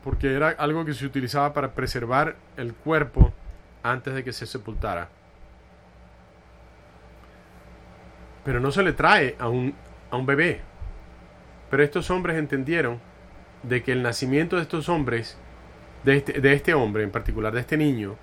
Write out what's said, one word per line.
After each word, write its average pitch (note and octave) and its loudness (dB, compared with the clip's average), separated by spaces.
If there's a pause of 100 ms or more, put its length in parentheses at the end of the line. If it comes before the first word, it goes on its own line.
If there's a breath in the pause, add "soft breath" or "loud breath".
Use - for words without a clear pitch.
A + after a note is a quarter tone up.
Porque C3+ 0
era D3 2
algo D3+ -2
que D3 -6
se C3+ -6
utilizaba C#3 -2
para C#3 -4
preservar B2+ -2 (200)
el A#2 -8
cuerpo D3+ 4 (500)
antes B2+ -4
de C3 -8
que B2 -8
se A#2 -10
sepultara. G#2 -6 (3250)
Pero B2 0
no C3+ 2
se G3 2
le F3 2
trae D#3+ 4
a A#2+ -2
un, B2+ -2 (360)
a B2 -4
un C3 -2
bebé. C#3+ 2 (1120)
Pero C3+ 4
estos D3+ 0
hombres F3 0
entendieron C#3 -2 (640)
de B2 0
que C3 -2
el B2+ 2
nacimiento C#3 0
de F3 0
estos D#3+ -4
hombres, B2 -2 (640)
de C#3 6
este, - -4
de C3+ 8
este C#3+ 4
hombre G#2+ 2
en G#2 -2
particular, G#2+ -2
de B2 0
este D3+ -2
niño A2+ 0